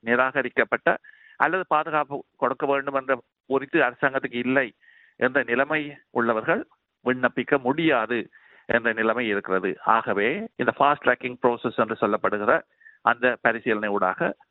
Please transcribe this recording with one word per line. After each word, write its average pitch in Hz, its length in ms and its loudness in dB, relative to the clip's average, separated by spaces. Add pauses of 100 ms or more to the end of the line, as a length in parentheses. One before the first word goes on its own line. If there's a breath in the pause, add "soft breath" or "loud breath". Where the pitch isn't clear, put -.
நிராகரிக்கப்பட்ட 123 920 0 (400 soft breath)
அல்லது 175 300 0
பாதுகாப்பு 151 580 -2 (120)
கொடுக்க 131 300 -2
வேண்டும் 139 280 -2
என்ற 131 280 -2 (240)
உரித்து 135 340 0
அரசாங்கத்துக்கு 131 540 -2
இல்லை 123 400 0 (420 soft breath)
என்ற 127 260 0
நிலைமை 143 540 -2 (140)
உள்ளவர்கள் 117 580 -2 (360)
விண்ணப்பிக்க 127 540 0
முடியாது 123 720 0 (360 soft breath)
என்ற 117 260 0
நிலைமை 113 360 0
இருக்கிறது. 95 560 -2
ஆகவே, 113 720 0
இந்த 120 220 -2
ஃபாஸ்ட் 143 260 2
ட்ராக்கிங் 123 380 -2
ப்ராசஸ் 120 340 0
என்று 113 240 0
சொல்லப்படுகிற 104 640 0 (400 soft breath)
அந்த 120 380 2
பரிசீலனை 110 480 0
ஊடாக 101 480 -2 (140)